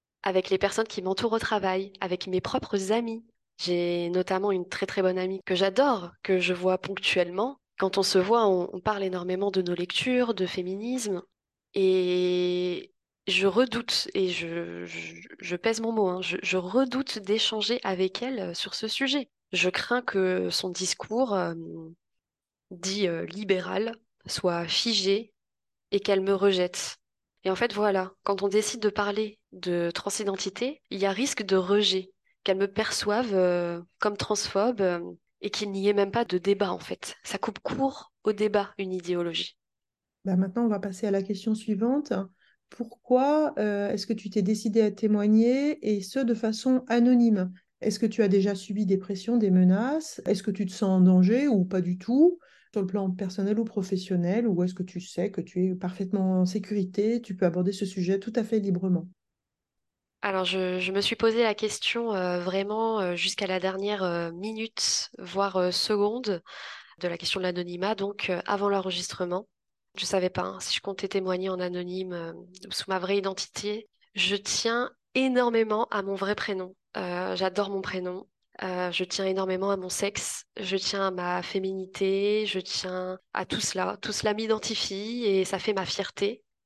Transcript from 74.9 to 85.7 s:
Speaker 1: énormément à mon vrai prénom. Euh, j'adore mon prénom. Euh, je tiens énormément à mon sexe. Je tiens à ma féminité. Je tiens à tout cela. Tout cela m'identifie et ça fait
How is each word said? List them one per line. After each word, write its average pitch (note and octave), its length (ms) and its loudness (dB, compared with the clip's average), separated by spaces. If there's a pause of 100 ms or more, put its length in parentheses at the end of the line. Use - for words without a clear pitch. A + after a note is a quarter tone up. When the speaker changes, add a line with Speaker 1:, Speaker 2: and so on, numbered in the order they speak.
Speaker 1:
énormément A#3 720 2
à G#3 120 -2
mon G3 140 -4
vrai G3 200 -2
prénom. F#3+ 400 -6 (220)
Euh, F#3 400 -4
j'adore F#3+ 320 0
mon G3 120 -2
prénom. F3+ 460 -6 (340)
Euh, F3+ 300 -2
je F3+ 140 -2
tiens F#3+ 200 -4
énormément F#3+ 460 0
à G3 60 2
mon F#3 120 -8
sexe. - 540 -6 (160)
Je F#3+ 160 -4
tiens F#3+ 320 -2
à F#3+ 40 0
ma F3+ 320 -2
féminité. F#3+ 1000 -2
Je F#3+ 140 -4
tiens F#3 580 -6 (160)
à F#3 120 -2
tout G#3 160 -4
cela. F#3 400 -2
Tout A3 100 -8
cela G#3 220 0
m'identifie A3 920 -4
et F#3+ 200 4
ça F#3 140 -4
fait G#3+ 140 0